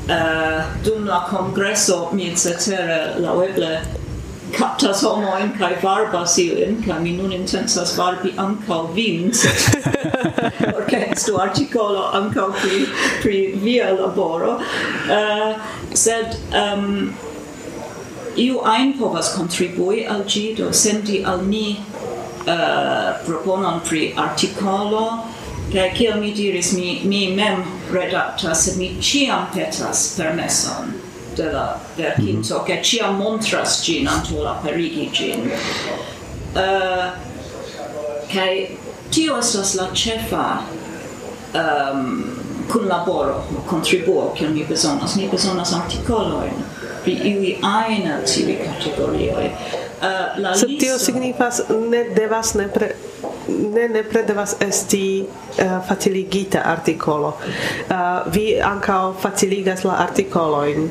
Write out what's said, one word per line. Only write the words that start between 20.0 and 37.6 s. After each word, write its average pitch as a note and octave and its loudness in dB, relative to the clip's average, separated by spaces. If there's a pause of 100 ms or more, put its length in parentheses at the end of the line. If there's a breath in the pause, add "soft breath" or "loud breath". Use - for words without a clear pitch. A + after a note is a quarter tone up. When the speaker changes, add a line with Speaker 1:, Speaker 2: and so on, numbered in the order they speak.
Speaker 1:
al G3+ -2
ĝi, G#3 -2
do F3+ 0
sendi G#3 2
al F#3 0
ni, G#3 0 (640)
eh, C#3+ 2 (120)
proponon E3+ 0
pri D#3+ 0
artikolo, G3+ 0 (560 loud breath)
kaj F#3 2
kiel G#3+ 2
mi G#3 -2
diris, G3 0
mi, F3+ 0
mi G3 2
mem F#3+ 2 (240)
redaktas, F3 0
sed F#3 -2
mi F3+ -2
ĉiam A3+ 2
petas - -2
permeson - -2 (380)
de E3 -4
la C#3 -2 (300)
verkinto, A2 0
Speaker 2:
Mhm. - -2
Speaker 1:
ke F3 0
ĉiam G3 2
montras G#3 0
ĝin D3 2
antaŭ D3+ 0
la D3 -2
perigi D#3 -2
ĝin. - -2 (1000 loud breath)
Eh, F#3 2 (1120)